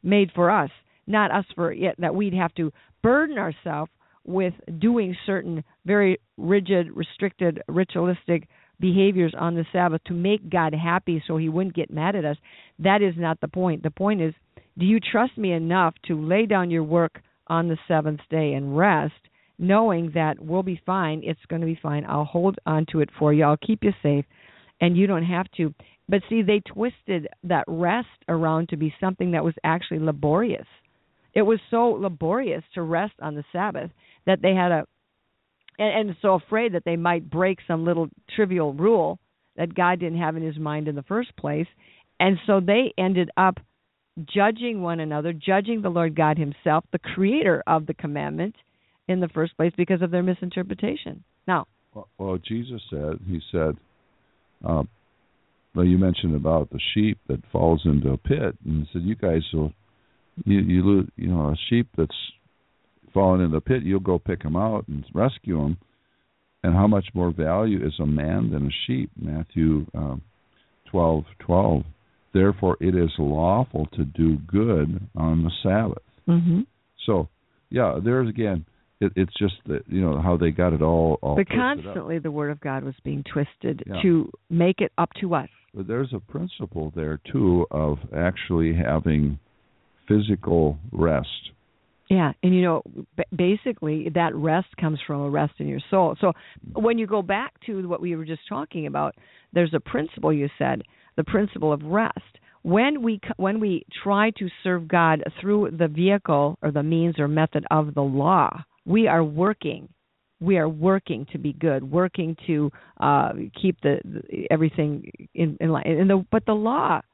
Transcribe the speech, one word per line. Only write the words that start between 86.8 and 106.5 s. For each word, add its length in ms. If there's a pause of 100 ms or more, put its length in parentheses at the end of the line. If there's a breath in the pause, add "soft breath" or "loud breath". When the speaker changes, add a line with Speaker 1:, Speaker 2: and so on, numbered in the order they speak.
Speaker 2:
there, 240 (120)
too, 380
of 280 (180)
actually 580
having 640 (680)
physical 720 (120)
rest. 360 (840)
Speaker 1:
Yeah, 320
and, 140
you 60
know, 200 (340)
b-, 80 (120)
basically 800
that 200
rest 320 (120)
comes 260
from 160
a 80
rest 300
in 80
your 120 (100)
soul. 300
So 140 (400 loud breath)
when 240
you 80
go 160
back 320 (120)
to 220
what 140
we 140
were 100
just 240
talking 380
about, 280 (380 soft breath)
there's 200
a 60
principle 540
you 240
said, 260 (320 soft breath)
the 80
principle 480
of 120
rest. 340 (440 soft breath)
When 400
we 220
c-, 140
when 220
we 260 (180)
try 340
to 100 (160)
serve 240
God 360 (160)
through 380
the 100
vehicle 720